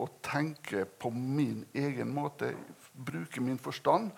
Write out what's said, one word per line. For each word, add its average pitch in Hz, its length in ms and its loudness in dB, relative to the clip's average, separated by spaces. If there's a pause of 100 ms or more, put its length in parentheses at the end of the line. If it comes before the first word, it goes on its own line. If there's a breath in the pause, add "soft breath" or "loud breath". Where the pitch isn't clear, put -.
å - 80 -2 (160)
tenke 143 640 0 (120)
på 120 140 -2
min 127 480 2 (160)
egen 131 380 0
måte, 143 400 -2 (400)
bruke 135 500 -4
min 127 160 0
forstand, 160 580 4